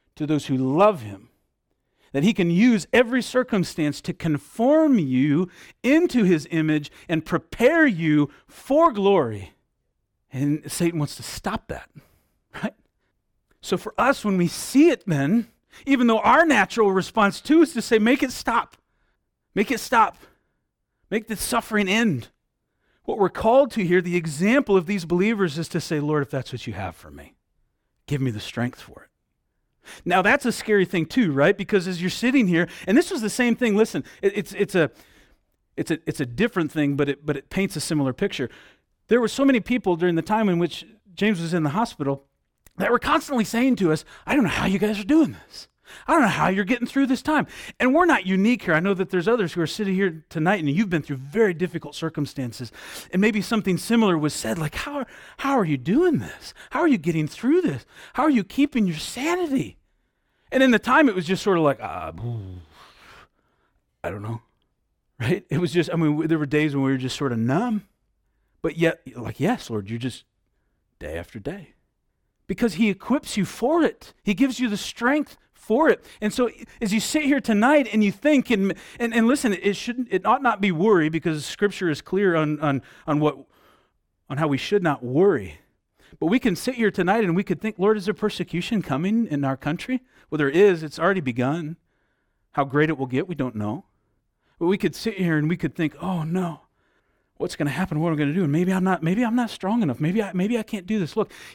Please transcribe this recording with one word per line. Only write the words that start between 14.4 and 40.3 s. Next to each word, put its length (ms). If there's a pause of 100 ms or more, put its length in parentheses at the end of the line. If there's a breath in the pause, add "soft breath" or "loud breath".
see 420
it 160
then, 440 (360 loud breath)
even 220
though 120
our 260
natural 460
response 500
too 200
is 120
to 80
say, 180
"Make 240
it 80
stop. 460 (760)
Make 160
it 100
stop. 380 (920)
Make 160
the 80
suffering 520
end." 420 (720)
What 160
we're 100
called 420
to 140
here, 160
the 140
example 600
of 100
these 180
believers, 540
is 80
to 140
say, 180
"Lord, 240
if 80
that's 200
what 140
you 80
have 220
for 160
me, 240 (720)
give 140
me 100
the 80
strength 420
for 220
it." 60 (920 loud breath)
Now, 180
that's 240
a 60
scary 320
thing 220
too, 260
right? 260
Because 300
as 140
you're 80
sitting 380
here, 200 (180 loud breath)
and 120
this 120
was 120
the 80
same 260
thing, 220
listen, 260 (180 loud breath)
it, 160
it's, 140
it's 240
a, 160 (840 soft breath)
it's 140
a, 140
it's 140
a 60
different 480
thing, 240
but 100
it, 180
but 120
it 120
paints 280
a 20
similar 320
picture. 380 (580 loud breath)
There 140
were 80
so 160
many 160
people 340
during 200
the 60
time 280